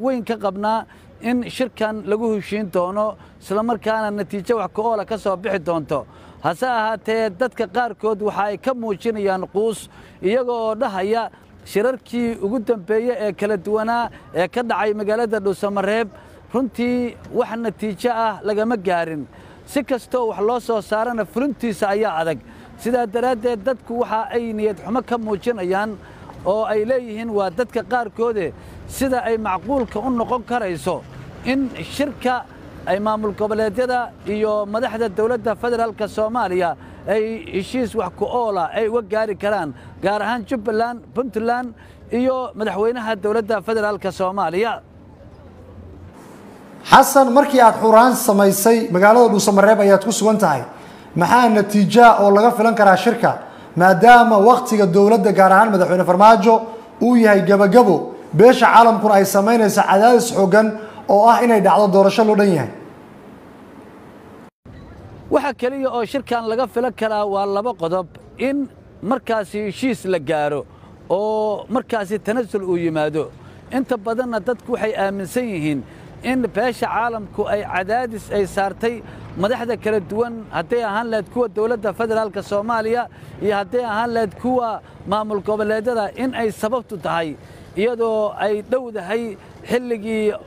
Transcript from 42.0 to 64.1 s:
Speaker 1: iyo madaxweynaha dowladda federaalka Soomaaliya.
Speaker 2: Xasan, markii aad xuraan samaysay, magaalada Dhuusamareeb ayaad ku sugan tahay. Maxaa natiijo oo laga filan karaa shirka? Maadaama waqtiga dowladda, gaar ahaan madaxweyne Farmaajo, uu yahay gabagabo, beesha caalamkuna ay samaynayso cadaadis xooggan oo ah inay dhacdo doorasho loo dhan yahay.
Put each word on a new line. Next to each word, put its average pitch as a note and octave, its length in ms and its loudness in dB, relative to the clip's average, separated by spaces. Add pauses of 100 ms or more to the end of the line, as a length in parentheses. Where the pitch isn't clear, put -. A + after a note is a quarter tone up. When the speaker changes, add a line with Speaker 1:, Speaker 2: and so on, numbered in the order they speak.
Speaker 1:
iyo B3+ 420 -2
madaxweynaha A3 600 -4
dowladda G#3+ 460 -2
federaalka G#3 500 -4
Soomaaliya. F#3+ 600 -2 (2000)
Speaker 2:
Xasan, C4 480 4
markii C4 280 4
aad A3+ 200 6
xuraan A3+ 340 6
samaysay, G3+ 640 4 (120)
magaalada G#3+ 420 6
Dhuusamareeb G3+ 480 4
ayaad G3 240 4
ku A3+ 80 -2
sugan G#3+ 260 2
tahay. D3+ 240 0 (540)
Maxaa A3 320 4
natiijo G#3 560 4 (160)
oo G3+ 100 6
laga G#3 220 6
filan A3+ 220 2
karaa G3 220 6
shirka? F#3+ 340 2 (460)
Maadaama A3 600 8
waqtiga A3 480 4
dowladda, G3+ 480 4
gaar F#3+ 180 6
ahaan G#3+ 200 6
madaxweyne F3+ 340 2
Farmaajo, G#3 480 6 (480)
uu B3 140 4
yahay G#3+ 260 6
gabagabo, G3 720 4 (180)
beesha G3+ 340 8
caalamkuna G#3+ 480 6
ay G3 100 6
samaynayso G#3 580 2
cadaadis A3 480 6
xooggan G3 360 4 (420)
oo G#3 200 6
ah A#3 140 6
inay A3+ 180 4
dhacdo F#3+ 320 4
doorasho G3 320 4
loo G#3+ 120 4
dhan G3+ 180 4
yahay. B2+ 160 -2 (2500)